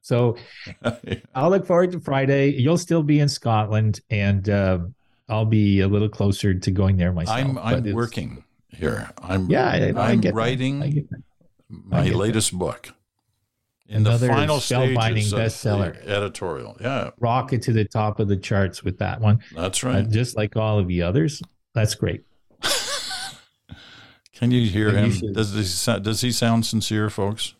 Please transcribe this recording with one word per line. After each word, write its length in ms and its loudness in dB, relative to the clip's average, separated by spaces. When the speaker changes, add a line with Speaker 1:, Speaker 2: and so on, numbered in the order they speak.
Speaker 1:
So 360 0
Speaker 2:
<laughs> 160 -18
Yeah. 340 -6
Speaker 1:
I'll 140 2
look 160 2
forward 260 2
to 80 -8
Friday. 540 2
You'll 240 2
still 260 0
be 160 4
in 80 4
Scotland, 720 0
and, 380 2
uh, 320 2
I'll 160 -2
be 380 4
a 80 4
little 180 2
closer 460 0
to 180 -2
going 240 2
there 160 2
myself, 260 -2
Speaker 2:
I'm, 200 -2
I'm 240 -2
Speaker 1:
but 60 -2
it's 60 -2
Speaker 2:
working 520 -6
here. 400 -6
I'm, 280 -2
Speaker 1:
Yeah, 180 2
I, 220 0
I 120 2
Speaker 2:
I'm 100 4
Speaker 1:
get 80 2
that. 60 -2
Speaker 2:
writing 480 -2
Speaker 1:
I 60 -2
get 200 -4
that. 120 -12
Speaker 2:
my 300 -4
Speaker 1:
I 60 2
get 60 2
that. 60 0
Speaker 2:
latest 400 0
book. 360 -6
In 140 2
the 80 6
Speaker 1:
Another 160 4
Speaker 2:
final 300 2
Speaker 1:
spellbinding 680 0
Speaker 2:
stages 100 0
of 60 0
Speaker 1:
bestseller. 680 -2
Speaker 2:
the 100 -12
editorial. 640 -6
Yeah. 300 -4
Speaker 1:
Rocket 440 0
to 100 0
the 120 2
top 340 -2
of 100 0
the 80 2
charts 460 -2
with 160 -6
that 200 -4
one. 200 6
Speaker 2:
That's 280 -4
Speaker 1:
Uh, 60 -2
Speaker 2:
right. 200 0
Speaker 1:
just 280 0
like 200 -2
all 220 0
of 80 0
the 140 0
others. 400 0
That's 220 0
great. 280 -4
Speaker 2:
<laughs> 0 -
Can 180 0
you 180 2
hear 200 2
Speaker 1:
And 80 2
you 80 2
Speaker 2:
him? 60 2
Speaker 1:
should. 220 -4
Speaker 2:
Does 200 -2
he 100 -2
sa-, 360 -2
does 220 -4
he 100 -2
sound 340 2
sincere, 440 -2
folks? 500 -4